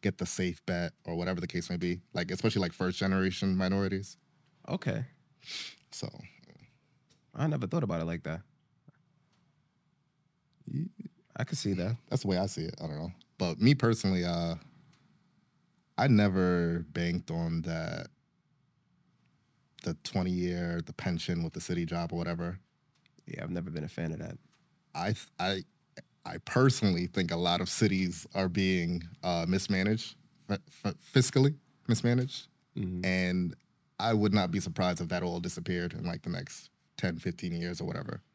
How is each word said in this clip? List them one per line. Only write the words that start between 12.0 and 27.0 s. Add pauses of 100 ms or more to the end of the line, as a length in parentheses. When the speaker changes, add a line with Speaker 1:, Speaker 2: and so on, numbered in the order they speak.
Speaker 1:
That's
the
way
I
see
it.
I
don't
know. (260)
But
me
personally,
uh, (1400)
I
never
banked
on
that, (1800)
the (100)
twenty
year,
the
pension
with
the
city
job
or
whatever. (680)
Speaker 2:
Yeah,
I've
never
been
a
fan
of
that. (580)
Speaker 1:
I
th-, (120)
I, (640)
I
personally